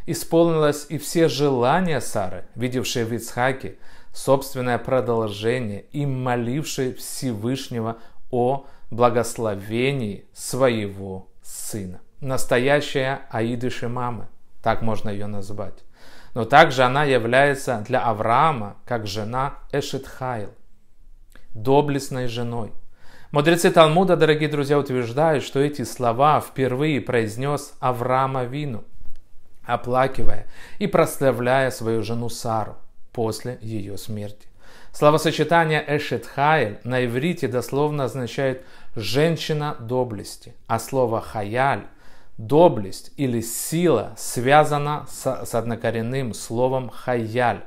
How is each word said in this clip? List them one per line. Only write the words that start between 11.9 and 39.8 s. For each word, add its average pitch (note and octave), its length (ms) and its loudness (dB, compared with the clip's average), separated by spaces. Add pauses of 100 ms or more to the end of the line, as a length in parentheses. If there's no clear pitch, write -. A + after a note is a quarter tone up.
Настоящая C3+ 1080 2
Аида A#2+ 380 -2
Шемамы, A#2+ 600 -4 (340)
так A2+ 200 2
можно A2 280 2
её G2+ 160 -2
назвать. G2+ 580 -4 (500)
Но A#2 120 0
также C#3 380 6
она C3+ 200 2
является C3 840 2
для B2 140 0
Авраама, A2+ 760 2 (100)
как A2+ 200 -4
жена A2 480 -4 (180)
Эшет C#3 340 -2
Хаил, A#2 440 -8 (1000)
доблестной C3+ 760 0
женой. A#2 440 -6 (580)
Мудрецы E3+ 400 4
Талмуда, E3+ 460 6
дорогие D3+ 320 4
друзья, C#3+ 300 2
утверждают, C3 680 0
что - 160 -2
эти D3 220 0
слова B2 580 2
впервые C3 640 -2
произнёс A#2+ 800 -2
Авраам B2+ 580 0
Авину, B2+ 460 -6 (840)
оплакивая A#2+ 800 8 (320)
и G#3 80 0
прославляя C3 840 2
свою A2+ 320 -2
жену A#2 280 -4
Сару A2 460 -4 (360)
после A#2 480 -4
её G#2 380 -6
смерти. G2+ 500 -8 (440)
Словосочетание D#3 920 2
Эшет C#3+ 400 -2
Хаэль C#3 580 2
на B2+ 200 0
иврите B2+ 440 -2
дословно C#3 560 -2
означает C3 600 -4 (320)
"женщина D3 840 0
доблести", A#2 760 -6 (140)